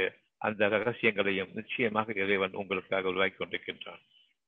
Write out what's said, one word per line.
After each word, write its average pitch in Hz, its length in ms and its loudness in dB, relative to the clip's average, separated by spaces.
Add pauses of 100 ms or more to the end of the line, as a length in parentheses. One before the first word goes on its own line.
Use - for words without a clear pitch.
(420)
அந்த 107 280 2
ரகசியங்களையும் 101 840 2
நிச்சயமாக 110 640 -2
இறைவன் 95 380 2
உங்களுக்காக 95 560 -2
உருவாக்கி 95 280 0
கொண்டிருக்கின்றான், - 680 -8 (440)